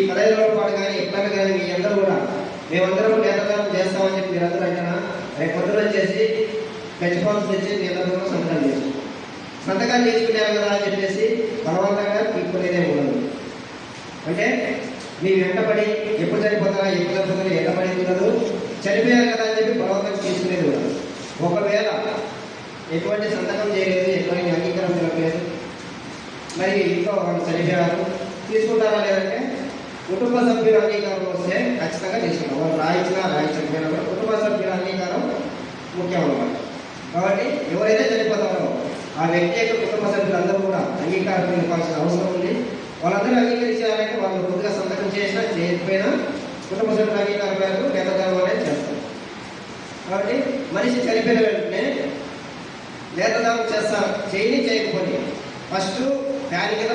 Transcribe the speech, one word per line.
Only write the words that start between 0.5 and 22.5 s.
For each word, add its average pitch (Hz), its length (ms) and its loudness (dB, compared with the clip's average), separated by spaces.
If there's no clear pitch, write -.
పాటు 208 180 0
కానీ 196 220 -2
ఎప్పుడైనా 202 380 -2
కానీ 196 180 2
మీ 180 180 0
అందరూ 190 240 0
కూడా 190 220 4
మేమందరం 190 540 4
నేత్రదానం 202 520 2
చేస్తామని 185 440 2
చెప్పి 185 160 -2
మీరందరూ 170 340 0
అంటేనా 175 260 -2
రేపు 160 180 -2
పొద్దున 196 260 2
వచ్చేసి 196 420 2
గచ్చిపాలు 196 520 2
తెచ్చి 190 300 0
మీ 180 100 0
అందరూ 180 220 0
కూడా 185 200 0
సంతకాలు 165 380 0
చేసుకోండి. 135 320 -2
సంతకాలు 196 440 2
చేసుకున్నారు 220 460 4
కదా 208 180 2
అని 202 140 0
చెప్పేసి 190 400 0
బలవంతంగా 202 580 2
తీసుకునేదే 175 560 0
ఉండదు. 143 280 2
అంటే - 200 0
మీ 185 140 2
వెంటబడి 190 540 4
ఎప్పుడు 185 180 0
చనిపోతారా, 196 480 2
ఎప్పుడు 175 280 2
చనిపోతారా, 190 420 0
ఎంటబడి 185 400 2
ఉండదు. 180 300 2
చనిపోయారు 240 480 4
కదా 226 140 0
అని 220 160 0
చెప్పి 240 200 2
బలవంతంగా 196 460 0
తీసుకునేది 180 420 0
ఉండదు. - 220 0
ఒకవేళ 196 460 2